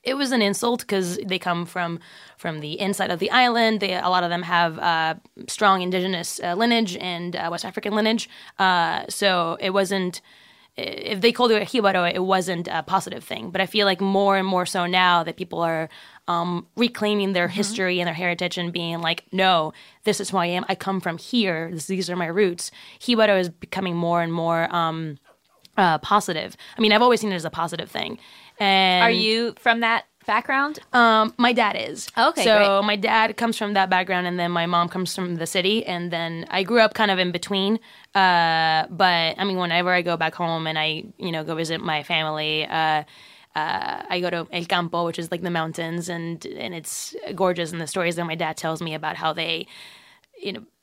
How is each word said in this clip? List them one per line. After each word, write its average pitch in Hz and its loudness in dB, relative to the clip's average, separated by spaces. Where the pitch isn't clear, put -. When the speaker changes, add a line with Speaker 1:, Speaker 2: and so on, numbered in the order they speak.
Speaker 1:
it 254 -2
was 269 0
an 226 4
insult 226 0
'cause 190 -2
they 185 -4
come 175 -2
from, 170 -6
from 160 -8
the 151 -8
inside 196 -2
of 175 -4
the - -2
island. 226 4
They, 190 -2
a 180 -2
lot 180 2
of 170 -2
them 175 -2
have, 170 0
uh, 160 0
strong 190 2
indigenous, 180 -2
uh, 175 -2
lineage 226 2
and, 175 -6
uh, 165 -4
West 175 -8
African 208 -6
lineage. 220 0
Uh, 175 2
so 180 0
it 185 -2
wasn't, 190 -2
if - -8
they 240 4
called 247 2
you 214 4
a 202 -2
jíbaro, 190 2
it 185 -2
wasn't 185 0
a 160 -4
positive 175 -4
thing. - -10
But 180 -6
I 190 2
feel 208 0
like 185 2
more 196 2
and 190 0
more 180 0
so 180 -2
now 180 4
that 165 -8
people 175 -8
are, 165 -2
um, 170 -2
reclaiming 208 0
their 175 2
Speaker 2:
Mm-hmm. 180 -6
Speaker 1:
history 202 -2
and 175 0
their 165 -4
heritage 175 -4
and 175 -4
being 170 -6
like, 165 -2
"No, 180 2
this 208 0
is 190 -6
who 196 0
I 175 2
am. 180 -2
I 190 0
come 190 -2
from 170 -4
here. 175 -2
This, 156 -8
these 185 -2
are 180 -4
my 175 -2
roots." 175 0
Jíbaro 220 4
is 175 0
becoming 180 -6
more 170 2
and 165 -2
more, 165 0
um, 160 -4
uh, 170 4
positive. 175 -2
I 240 0
mean, 214 6
I've 220 6
always 240 6
seen 214 -2
it 185 -2
as 160 -6
a 160 -4
positive 165 -6
thing. - -8
And 190 6
Speaker 3:
Are 233 6
you 220 0
from 233 2
that 226 0
background? 269 0
Speaker 1:
Um, 226 6
my 240 4
dad 208 2
is. - -8
Speaker 3:
Okay, 294 4
Speaker 1:
So 220 6
Speaker 3:
great. 202 6
Speaker 1:
my 214 2
dad 220 2
comes 233 0
from 208 -2
that 190 4
background, 185 0
and 180 -2
then 175 0
my 170 0
mom 175 4
comes 180 -4
from 175 -4
the 165 -4
city, 196 0
and 175 -4
then 165 -6
I 185 0
grew 226 4
up 220 4
kind 214 2
of 190 2
in 180 0
between. 196 -2
Uh, 165 4
but, 170 2
I 185 0
mean, 190 -2
whenever 180 0
I 180 4
go 170 0
back 165 -2
home 165 -4
and 156 -4
I, 156 -2
you 180 -6
know, 160 -4
go 160 -6
visit 160 -4
my 156 -2
family, 156 -2
uh, 156 0
uh, - -4
I 180 -2
go 175 -2
to 170 -4
El 170 -6
Campo, 170 -2
which 165 -4
is, 165 -8
like, 170 -6
the 180 -4
mountains, 165 -4
and, 170 -8
and - -10
it's - -12
gorgeous. 175 0
And 170 -8
the 156 -6
stories 170 -2
that 170 -4
my 165 -6
dad 160 -4
tells 160 -4
me 165 -6
about 156 -6
how 165 -2
they, 165 -4
you - -8
know 113 -12